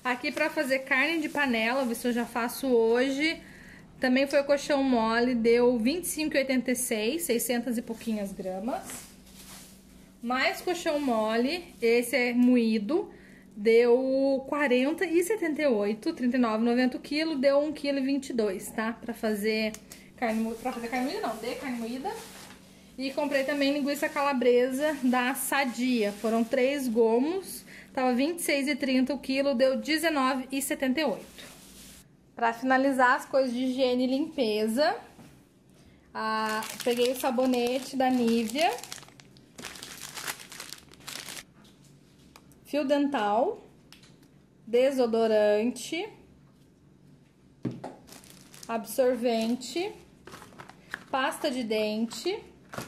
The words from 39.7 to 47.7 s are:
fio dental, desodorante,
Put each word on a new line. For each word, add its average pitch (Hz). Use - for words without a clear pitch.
fio 285
dental, 277
desodorante, 233